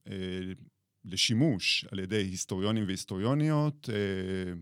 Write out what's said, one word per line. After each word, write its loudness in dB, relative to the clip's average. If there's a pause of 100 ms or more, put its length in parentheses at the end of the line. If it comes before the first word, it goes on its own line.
אה, -8 (920)
לשימוש 2
על -4
ידי 0
היסטוריונים 0
והיסטוריוניות, 0
אה, 0